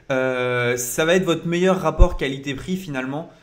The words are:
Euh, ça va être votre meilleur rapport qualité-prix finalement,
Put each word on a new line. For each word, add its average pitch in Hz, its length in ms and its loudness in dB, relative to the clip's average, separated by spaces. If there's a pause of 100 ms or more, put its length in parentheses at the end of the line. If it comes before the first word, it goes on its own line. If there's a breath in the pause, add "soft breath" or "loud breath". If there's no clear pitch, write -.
(120)
Euh, 123 640 0
ça 160 280 -2
va 170 100 4
être 190 100 2
votre 160 240 -2
meilleur 175 320 2
rapport 160 360 4
qualité-prix 139 600 -6
finalement, 143 540 -8 (120)